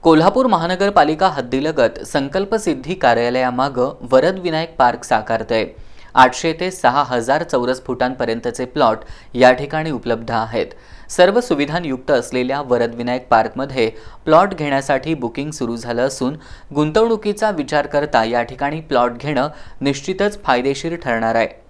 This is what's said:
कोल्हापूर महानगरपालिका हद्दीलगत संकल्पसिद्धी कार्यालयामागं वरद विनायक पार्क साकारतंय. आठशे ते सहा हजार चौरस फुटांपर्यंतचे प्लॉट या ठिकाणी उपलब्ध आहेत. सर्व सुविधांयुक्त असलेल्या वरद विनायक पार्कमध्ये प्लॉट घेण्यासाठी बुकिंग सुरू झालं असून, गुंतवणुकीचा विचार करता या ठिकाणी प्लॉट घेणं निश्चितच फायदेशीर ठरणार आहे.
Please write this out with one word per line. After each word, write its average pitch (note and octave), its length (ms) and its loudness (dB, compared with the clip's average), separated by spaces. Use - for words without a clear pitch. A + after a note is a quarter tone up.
कोल्हापूर E3+ 440 6
महानगरपालिका F3+ 800 2
हद्दीलगत C3+ 760 0
संकल्पसिद्धी E3 880 -4
कार्यालयामागं B2+ 960 0
वरद C3 380 2
विनायक E3 400 -4
पार्क A#2+ 260 2
साकारतंय. A2 600 -2
आठशे C3 460 4
ते F#3 100 -2
सहा C#3 320 0
हजार B2+ 400 0
चौरस B2+ 440 -2
फुटांपर्यंतचे B2 800 -4
प्लॉट A#2+ 340 2
या B2+ 180 8
ठिकाणी D3+ 380 -2
उपलब्ध A2+ 400 -4
आहेत. A2+ 360 -2
सर्व G3 320 4
सुविधांयुक्त D3 680 -2
असलेल्या B2+ 500 0
वरद A#2 340 0
विनायक B2 340 -6
पार्कमध्ये A#2+ 600 2
प्लॉट F3+ 300 4
घेण्यासाठी C#3+ 600 -2
बुकिंग C#3 360 -6
सुरू A#2+ 260 -6
झालं A#2+ 300 -2
असून, C#3 300 -4
गुंतवणुकीचा G#3 760 0
विचार D3 360 -2
करता C#3+ 380 0
या A#2+ 180 0
ठिकाणी C#3 380 -6
प्लॉट B2 320 0
घेणं C#3+ 260 -2
निश्चितच F#3+ 640 -2
फायदेशीर C3 540 -2
ठरणार A2+ 380 -2
आहे. A2+ 140 2